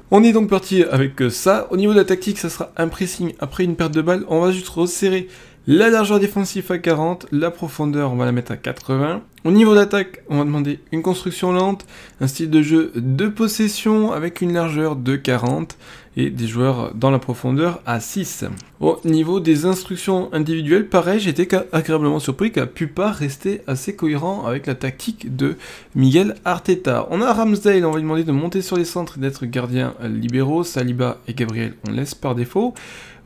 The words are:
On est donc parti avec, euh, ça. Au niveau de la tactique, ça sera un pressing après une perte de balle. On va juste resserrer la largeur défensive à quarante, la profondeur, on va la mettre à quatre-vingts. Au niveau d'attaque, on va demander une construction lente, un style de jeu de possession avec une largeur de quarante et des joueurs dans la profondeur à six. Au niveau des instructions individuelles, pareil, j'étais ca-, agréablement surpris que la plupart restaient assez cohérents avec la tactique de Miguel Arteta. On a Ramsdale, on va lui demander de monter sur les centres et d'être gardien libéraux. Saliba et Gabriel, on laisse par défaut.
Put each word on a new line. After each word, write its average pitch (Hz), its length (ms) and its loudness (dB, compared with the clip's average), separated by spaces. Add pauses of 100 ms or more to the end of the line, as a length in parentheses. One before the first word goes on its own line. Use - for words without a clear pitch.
(120)
On 208 120 8
est 233 80 8
donc 214 160 4
parti 190 360 2
avec, 135 400 0
euh, 120 80 2
ça. 202 400 2
Au 180 60 0
niveau 208 160 4
de 208 40 8
la 190 80 6
tactique, 190 320 0
ça 170 120 -8
sera - 280 -10
un 165 100 0
pressing 175 520 -4
après 147 240 -4
une 175 120 0
perte 160 200 0
de 160 80 2
balle. 180 240 0
On 165 140 2
va 180 100 4
juste 185 180 -4
resserrer 185 580 -2 (400)
la 196 220 6
largeur 208 300 4
défensive 196 520 -2
à 180 80 -2
quarante, 170 520 -2
la 160 200 0
profondeur, 147 600 -4
on 123 40 -2
va 123 100 0
la 123 60 0
mettre 120 200 -2
à - 60 -8
quatre-vingts. 139 640 -4 (220)
Au 160 80 2
niveau 208 240 8
d'attaque, 202 520 2
on 147 120 0
va 147 40 2
demander 143 360 -2 (120)
une 160 120 -2
construction 180 480 -2
lente, 190 340 0 (360)
un 135 60 0
style 160 220 -4
de 156 140 6
jeu 160 320 2
de 131 320 0
possession 214 840 0
avec 160 300 -4
une 175 120 0
largeur 156 420 0
de 131 200 0
quarante 135 640 -2 (400)
et 135 140 0
des 120 160 -4
joueurs 120 480 -2
dans 127 160 2
la 131 80 4
profondeur 139 640 -2
à 117 140 -2
six. - 460 -8 (340)
Au 160 260 2
niveau 160 340 2
des 160 260 2
instructions 185 680 -2
individuelles, 160 560 0
pareil, 185 300 2
j'étais 175 280 0
ca-, 185 240 0
agréablement 151 480 0
surpris 190 320 -2
que 147 100 0
la 120 40 0
plupart 180 480 -4
restaient 190 540 -6
assez 139 280 -4
cohérents 170 520 -2
avec 135 180 -4
la 135 100 -4
tactique 131 600 -8
de 139 200 0 (380)
Miguel 147 420 4 (100)
Arteta. 175 640 0
On 180 100 0
a 247 100 2
Ramsdale, 208 540 2
on 156 60 2
va 156 60 -2
lui 156 60 -2
demander 160 200 0
de 160 80 -2
monter 170 320 0
sur 185 120 -4
les 175 100 0
centres 170 340 -8
et - 20 -6
d'être 135 240 -6
gardien 123 480 -2 (100)
libéraux. 123 600 0
Saliba 123 640 -4
et 117 80 -8
Gabriel, 113 400 -4 (120)
on 104 40 -4
laisse 131 240 -6
par 131 180 -4
défaut. 190 400 -2 (520)